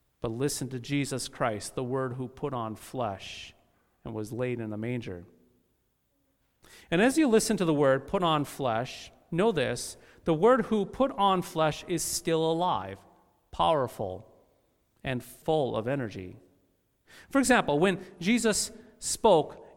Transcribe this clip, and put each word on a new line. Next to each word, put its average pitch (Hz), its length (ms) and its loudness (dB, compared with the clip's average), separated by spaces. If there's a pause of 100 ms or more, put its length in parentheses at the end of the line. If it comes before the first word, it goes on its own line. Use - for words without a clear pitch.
(220)
but 117 100 -2
listen 131 380 -2
to 127 100 -8
Jesus 135 480 -4
Christ, 110 480 -4
the 135 80 -4
Word 131 300 -2
who 127 140 -6
put 135 260 -8
on 110 220 -6
flesh - 760 -8 (520)
and 120 80 -10
was 107 180 -8
laid 123 280 -4
in 107 140 -6
a 104 40 -8
manger. 113 480 -6 (1700)
And 170 100 4
as 262 160 4
you 311 100 6
listen 220 300 4
to 180 80 0
the 160 80 4
Word 135 340 4
put 190 160 0
on 156 220 2
flesh, 123 680 -4 (180)
know 196 220 2
this, 123 460 -4 (260)
the 170 100 2
Word 226 340 4
who 208 180 0
put 262 320 0
on 190 240 4
flesh 156 480 0
is 165 120 -2
still 160 480 0
alive, 135 480 0 (540)
powerful, 123 760 0 (800)
and 127 180 -4
full 139 540 -2
of 107 100 -2
energy. 107 520 -6 (920)
For 269 100 2
example, 196 380 4
when 185 220 2 (220)
Jesus 220 500 0 (280)
spoke - 680 2 (100)